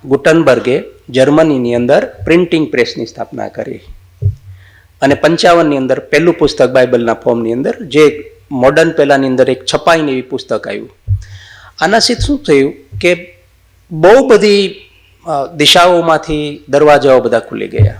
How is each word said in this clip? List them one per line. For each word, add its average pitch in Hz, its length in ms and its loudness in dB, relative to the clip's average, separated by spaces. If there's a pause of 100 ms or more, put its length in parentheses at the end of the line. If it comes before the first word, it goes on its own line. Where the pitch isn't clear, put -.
ગુટનબર્ગે 139 720 0 (260)
જર્મનીની 131 640 0
અંદર 135 300 0
પ્રિન્ટિંગ 165 680 -2
પ્રેસની 117 340 -4
સ્થાપના 113 420 -12
કરી - 320 -12 (1200)
અને 139 140 2
પંચાવનની 165 600 2
અંદર 131 220 -2
પહેલું 165 380 0
પુસ્તક 135 320 0
બાઇબલના 123 440 0
ફોર્મની 117 400 -4
અંદર 185 320 -6
જે 147 460 0 (200)
મોડર્ન 147 400 2
પહેલાંની 139 360 0
અંદર 127 220 0
એક 131 160 -4
છપાઈને 160 460 -2
એવી 131 100 -6
પુસ્તક 120 460 -8
આવ્યું. 107 220 -12 (920)
આનાથી 220 360 0
શું - 280 -4
થયું 143 300 0 (280)
કે 175 340 -4 (560)
બહુ 196 360 4
બધી, 202 480 2 (500)
અ, 143 200 -4 (100)
દિશાઓમાંથી 156 1120 0
દરવાજાઓ 139 500 4
બધા 113 200 0
ખુલી 104 280 -10
ગયા. 101 320 0